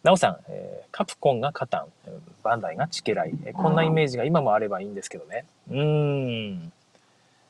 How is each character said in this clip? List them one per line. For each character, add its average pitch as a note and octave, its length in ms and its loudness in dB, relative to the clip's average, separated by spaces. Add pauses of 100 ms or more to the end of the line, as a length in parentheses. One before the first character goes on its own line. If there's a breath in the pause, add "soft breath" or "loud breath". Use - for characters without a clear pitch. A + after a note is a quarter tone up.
な E3+ 80 8
お F#3+ 40 8
さ A#2+ 140 2
ん、 D#2+ 80 -6 (100)
え G2 380 -12
ー、 - 60 -20
カ - 120 -2
プ - 140 -8
コ C#3+ 140 4
ン A#2 80 0
が C#3+ 120 -2
カ - 140 -6
タ F#2 120 -2
ン、 C#2+ 100 -8 (560)
バ A2+ 100 2
ン A#2 60 -2
ダ E2+ 120 -6
イ E2+ 40 -10
が C3+ 100 -2
チ - 160 -10
ケ G#2+ 120 0
ラ F2 120 0
イ。 - 80 -6 (100)
え - 60 -8
ー、 - 20 -12
こ E3 160 2
ん - 60 4
な E3 80 4
イ D#3+ 80 2
メ D#3+ 140 4
ー - 20 4
ジ B2 100 -4
が A#2 80 0
今 D#3+ 160 4
も A2+ 140 4
あ G#2+ 40 4
れ G#2+ 100 0
ば F#2+ 120 -4
い G2 40 -8
い - 20 -8
ん G#2 80 -10
で G2 80 -8
す - 80 -14
け F2+ 80 -14
ど - 60 -14
ね。 - 200 -8 (260)
う - 20 -6
ー C#3 800 0
ん。 E2+ 200 -10 (760 soft breath)